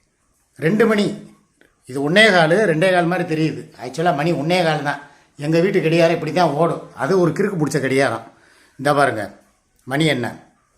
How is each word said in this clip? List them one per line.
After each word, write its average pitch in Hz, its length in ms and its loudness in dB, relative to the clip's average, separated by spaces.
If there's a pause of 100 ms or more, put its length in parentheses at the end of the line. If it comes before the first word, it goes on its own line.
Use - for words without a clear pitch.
(600)
ரெண்டு 214 260 2
மணி. 208 220 2 (840)
இது 127 80 -10 (120)
ஒன்னே 208 260 6
கால், 165 220 4 (160)
ரெண்டே 175 180 2
கால் 175 220 2
மாதிரி 180 200 -4
தெரியுது. 156 300 -2 (200)
ஆக்சுவலா 160 380 -2
மணி 165 120 0 (100)
ஒன்னே 180 200 0
கால் 151 280 -2
தான். - 100 -10 (380)
எங்க 156 200 0
வீட்டு 190 220 2
கடிகாரம் 165 340 2
இப்படி 156 180 -6
தான் 165 260 0
ஓடும். 165 220 -2 (140)
அது 139 240 -2
ஒரு 170 120 2
கிறுக்கு 196 280 -4
பிடிச்ச 151 220 -2
கடிகாரம். 131 440 0 (540)
இந்த 135 140 -2
பாருங்க, 127 300 0 (640)
மணி 139 180 -2
என்ன, 127 220 -2 (500)